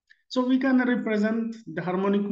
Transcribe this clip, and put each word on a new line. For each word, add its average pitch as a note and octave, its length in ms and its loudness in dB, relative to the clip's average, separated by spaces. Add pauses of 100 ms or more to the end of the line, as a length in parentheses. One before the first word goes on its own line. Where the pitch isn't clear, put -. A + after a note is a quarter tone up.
(280)
So B3+ 200 -2
we C4 180 2
can C4 140 4 (140)
represent A3 640 -2 (200)
the E3+ 120 -4
harmonic G3 440 0